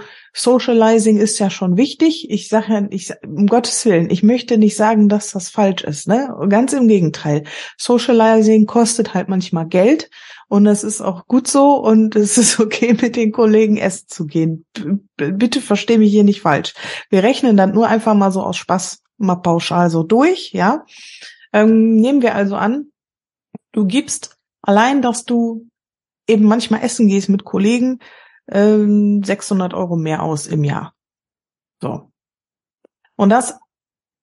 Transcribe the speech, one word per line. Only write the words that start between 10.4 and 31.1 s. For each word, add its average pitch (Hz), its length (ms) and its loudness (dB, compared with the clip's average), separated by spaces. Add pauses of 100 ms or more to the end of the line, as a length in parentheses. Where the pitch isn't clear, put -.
und 202 160 4
das 208 200 2
ist 214 160 -8
auch 175 280 -10
gut 247 200 0
so 277 280 4
und 220 380 2
es 208 220 0
ist 226 240 2
okay, 226 400 0
mit 233 160 -2
den 220 160 0
Kollegen 214 460 2
essen - 280 -6
zu - 200 -10
gehen. 160 480 -4
B-, 196 240 -6 (180)
b-, 143 160 -4
bitte 233 300 -2
versteh 208 340 -2
mich 214 140 4
hier 208 140 4
nicht 202 180 2
falsch. - 320 0 (340)
Wir 190 140 2
rechnen 240 340 2
dann 196 160 4
nur 220 160 2
einfach 220 240 0
mal 196 200 2
so 185 100 -4
aus - 160 -8
Spaß - 440 -6 (140)
mal 185 200 -2
pauschal 175 520 0
so 165 140 -2
durch, 262 500 0
ja? 202 320 -2 (680)
Ähm, 220 440 4
nehmen 254 260 2
wir 233 140 0
also 202 180 -2
an, 262 380 -4 (800)
du 214 120 -2
gibst - 520 -6 (260)
allein, 240 400 2
dass 233 220 -4
du 233 420 -4 (640)
eben 214 160 4
manchmal 220 400 0
essen 233 240 0
gehst 196 200 -2
mit 196 140 0
Kollegen, 240 560 -2 (500)
ähm, 208 760 2
sechshundert 196 500 -4
Euro 175 220 -4
mehr 156 260 -4
aus 156 240 -4
im 160 160 -4
Jahr. - 320 -6 (880)